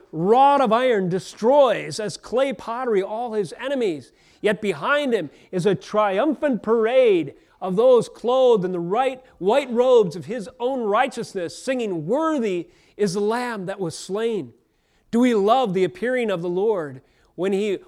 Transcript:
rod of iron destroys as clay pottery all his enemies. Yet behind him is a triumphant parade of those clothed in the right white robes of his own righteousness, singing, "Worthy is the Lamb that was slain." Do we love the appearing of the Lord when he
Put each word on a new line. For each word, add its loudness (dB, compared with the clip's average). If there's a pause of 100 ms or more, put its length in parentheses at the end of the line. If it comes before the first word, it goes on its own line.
(120)
rod 4
of 2
iron 2
destroys 2
as -8
clay -2
pottery -2
all -6
his -4
enemies. -4 (300)
Yet 0
behind -2
him -2 (220)
is -2
a 2
triumphant -2
parade 2 (260)
of -4
those 4
clothed 2
in -4
the -4
right -2 (160)
white 0
robes 4
of -12
his -8 (100)
own -4
righteousness, -4
singing, -4
"Worthy -2 (280)
is -2
the -4
Lamb -4
that -8
was -6
slain." -6 (580)
Do 0
we 4
love 2
the 0
appearing -2
of -4
the -6
Lord -2 (340)
when -2
he -2